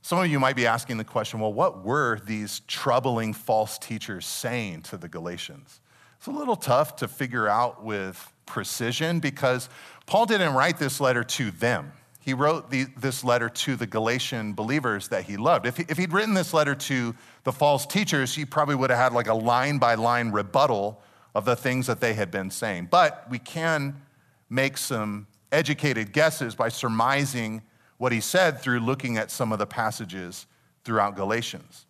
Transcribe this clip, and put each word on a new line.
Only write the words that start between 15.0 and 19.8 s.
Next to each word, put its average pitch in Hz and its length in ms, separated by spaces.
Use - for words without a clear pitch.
that 92 160
he 101 120
loved. 123 300
If 123 100
he, 170 140
if 160 80
he'd 180 160
written 214 180
this 180 220
letter 147 200
to 127 400
the 131 100
false 147 320
teachers, 156 500
he 147 120
probably 147 280
would 131 140
have 123 100
had, 123 140
like, 120 140
a 110 80
line-by-line 120 1000